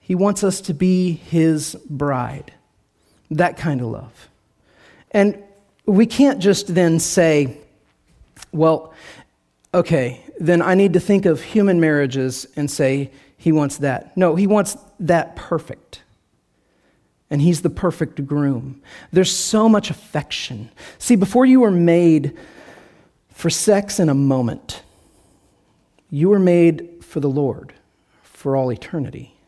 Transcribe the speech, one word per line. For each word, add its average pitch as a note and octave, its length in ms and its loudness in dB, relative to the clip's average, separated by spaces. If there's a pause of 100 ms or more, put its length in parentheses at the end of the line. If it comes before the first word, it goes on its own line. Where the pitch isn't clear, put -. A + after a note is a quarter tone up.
He F#3 160 -4
wants G3 260 0
us F#3+ 200 -2
to F3 120 -6
be F#3 380 0
his D#3+ 640 -2 (120)
bride. C3+ 640 -6 (760)
That D#3+ 260 -2
kind D3 240 -4
of B2 60 -6
love. - 420 -14 (840)
And G3+ 280 0 (460)
we G#3 180 4
can't B3 360 2
just F#3 340 0
then E3 240 2
say, D3+ 600 0 (920)
"Well, D#3+ 420 0 (800)
okay, C#3 500 -2 (180)
then E3+ 220 2
I F#3 120 0
need F#3+ 200 2
to F#3 60 2
think G3 260 0
of D#3+ 160 0
human G3 360 0
marriages C#3 640 -2 (120)
and C#3+ 120 -4
say C#3 440 -2 (240)
he E3 160 0
wants D3 240 0
that." C3+ 400 -6
No, F3+ 180 2
he F#3+ 140 0
wants G#3 280 0 (220)
that E3+ 380 -2
perfect. - 680 -10 (1300)
And C#3+ 80 -2
he's D#3+ 220 2
the E3 80 0
perfect D#3+ 560 -6
groom. C#3 560 -4 (300)
There's F3 180 2
so - 380 0
much G#3 200 2
affection. - 800 -10 (300)
See, - 160 2
before G#3 320 2
you C4 140 6
were A3 100 4
made E3+ 680 4 (920)
for - 200 -6
sex G3+ 520 0
in E3 80 4
a C#3+ 60 2
moment, C3+ 680 -2 (1300)
you D3 180 0
were G3+ 120 4
made F3 640 2
for - 160 -8
the C#3 100 -2
Lord C3+ 420 -6 (520)
for - 320 -6
all C3 160 -2
eternity. C#3 640 -12 (120)